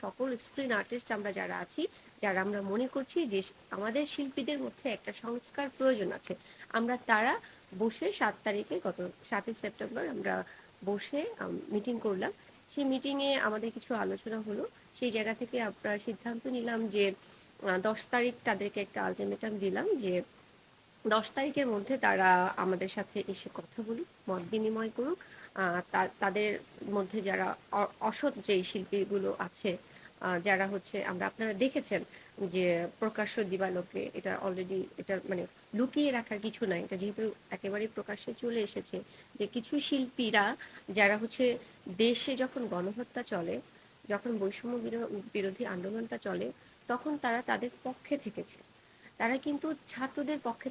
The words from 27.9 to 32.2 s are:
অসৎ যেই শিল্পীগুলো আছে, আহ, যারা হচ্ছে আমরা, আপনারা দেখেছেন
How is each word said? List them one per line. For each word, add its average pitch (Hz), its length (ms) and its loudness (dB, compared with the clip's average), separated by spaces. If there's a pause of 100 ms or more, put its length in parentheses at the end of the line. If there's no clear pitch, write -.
অসৎ 220 340 2 (140)
যেই 190 160 6
শিল্পীগুলো 196 760 0
আছে, 180 380 -2 (440)
আহ, 180 180 2
যারা 190 280 4
হচ্ছে 196 360 -4
আমরা, 190 240 -2
আপনারা 220 260 -2
দেখেছেন 240 500 0 (380)